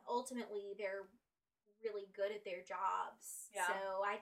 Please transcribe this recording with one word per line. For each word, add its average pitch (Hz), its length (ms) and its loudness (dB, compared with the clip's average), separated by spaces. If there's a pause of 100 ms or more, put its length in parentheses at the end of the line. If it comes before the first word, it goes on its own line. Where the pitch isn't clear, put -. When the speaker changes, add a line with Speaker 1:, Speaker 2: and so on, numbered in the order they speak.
Speaker 1:
ultimately, 214 720 -2
they're 190 300 -2 (760)
really 208 320 -2
good 202 160 2
at 208 140 -4
their 180 180 -4
jobs. - 880 -2
Speaker 2:
Yeah. 185 140 4
Speaker 1:
So 190 400 2
I 208 160 2